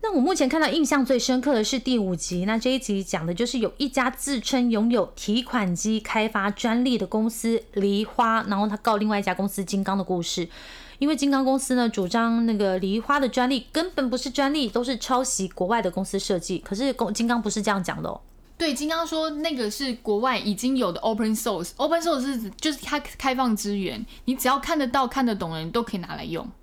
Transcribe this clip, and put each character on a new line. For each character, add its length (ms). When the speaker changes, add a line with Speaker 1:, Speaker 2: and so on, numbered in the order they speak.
Speaker 1:
那 100
我 80
目 140
前 120
看 140
到 80
印 160
象 220
最 120
深 220
刻 140
的 100
是 140
第 200
五 160
集， 300
那 140
这 160
一 40
集 240
讲 220
的 80
就 140
是 140
有 180
一 100
家 220
自 280
称 320
拥 200
有 260
提 260
款 320
机 240
开 300
发 220
专 340
利 140
的 80
公 240
司 320
“梨 320
花”， 420
然 120
后 100
他 80
告 220
另 100
外 100
一 40
家 120
公 140
司 160
“金 180
刚” 140
的 80
故 180
事。 240
因 80
为 80
金 160
刚 140
公 120
司 200
呢， 120
主 200
张 360
那 80
个 260
梨 200
花 220
的 80
专 200
利 220
根 220
本 180
不 60
是 120
专 240
利， 160
都 140
是 160
抄 240
袭 240
国 220
外 120
的 80
公 160
司 140
设 220
计。 180
可 160
是 200
公-， 200
金 100
刚 160
不 80
是 140
这 80
样 100
讲 220
的 60
哦。 120
Speaker 2:
对， 180
金 140
刚 180
说 240
那 240
个 160
是 320
国 160
外 180
已 160
经 240
有 140
的 120
open 340
source，open 640
source 220
是 180
指 100
就 120
是 100
它 160
开 340
放 220
资 240
源， 260
你 100
只 140
要 100
看 180
得 120
到、 180
看 180
得 80
懂 200
的 60
人 120
都 140
可 120
以 40
拿 160
来 80
用。 200